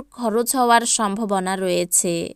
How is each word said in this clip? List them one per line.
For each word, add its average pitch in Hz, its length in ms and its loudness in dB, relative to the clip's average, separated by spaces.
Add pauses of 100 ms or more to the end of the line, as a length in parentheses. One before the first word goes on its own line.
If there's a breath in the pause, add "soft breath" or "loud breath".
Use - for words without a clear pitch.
খরচ 233 460 -2
হওয়ার 240 340 4
সম্ভাবনা 196 680 -2
রয়েছে। 180 580 0 (220)